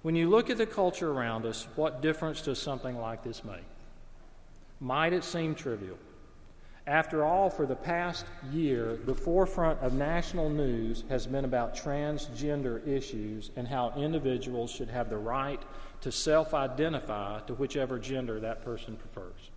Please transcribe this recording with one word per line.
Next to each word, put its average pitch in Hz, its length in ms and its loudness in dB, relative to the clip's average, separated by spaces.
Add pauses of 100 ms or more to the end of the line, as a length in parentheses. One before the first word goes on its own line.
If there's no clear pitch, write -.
When 165 160 2
you 165 140 6
look 226 180 8
at 240 80 2
the 220 100 4
culture 180 460 2
around 117 320 0
us, 113 320 -4
what 151 240 2
difference 156 400 0
does 131 200 -2
something 127 380 -4
like 113 240 -4
this 117 220 -8
make? 98 160 -8 (1200)
Might 147 320 4
it 175 120 2
seem 160 300 0
trivial? 98 440 -4 (880)
After 156 380 4
all, 185 260 6
for 156 160 0
the 127 100 0
past 170 480 -2 (260)
year, 135 540 2
the 131 100 2
forefront 170 680 4
of 127 120 4
national 160 560 2
news 120 600 2
has 127 180 0
been 135 180 0
about 123 320 0
transgender 143 1120 -2
issues 110 680 -2
and 123 140 -4
how 123 280 0
individuals 127 760 0
should 123 160 -4
have 117 200 -2
the 107 100 -2
right 131 440 -2 (380)
to 131 100 -4
self-identify 139 1300 2
to 123 140 -6
whichever 131 440 0
gender 120 420 -2
that 110 240 -4
person 113 320 -6
prefers. - 600 -12